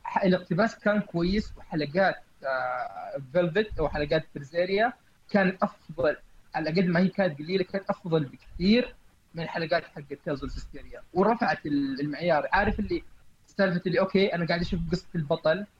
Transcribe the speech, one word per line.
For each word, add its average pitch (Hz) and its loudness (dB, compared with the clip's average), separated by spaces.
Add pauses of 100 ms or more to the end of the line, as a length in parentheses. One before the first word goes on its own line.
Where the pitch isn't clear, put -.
ح-، - -2
الاقتباس 185 2
كان 208 2
كويس، 185 -2
وحلقات، 160 0 (280)
آه، 123 -6 (120)
فيلفت 175 0
أو 147 0
حلقات 156 0 (100)
برزيريا 185 0 (360)
كانت 185 2
أفضل، - -2 (380)
على 160 -2
قد 175 2
ما 175 2
هي 185 6
كانت 180 -2
قليلة 180 -2
كانت 196 -6
أفضل 165 0
بكثير 214 0 (400)
من 165 -6
الحلقات 165 -2
حق - -16 (240)
تيلز 143 -4
اوف 131 -6
زستيريا، - -14 (120)
ورفعت 196 2
ال-، 139 -2
المعيار. 147 0
عارف 208 2
اللي 180 -4 (440)
سالفة 185 0
اللي 180 2
أوكي 190 2
أنا 170 -2
قاعد 170 0
أشوف 175 -2 (120)
قصة 175 -4
البطل 160 0 (140)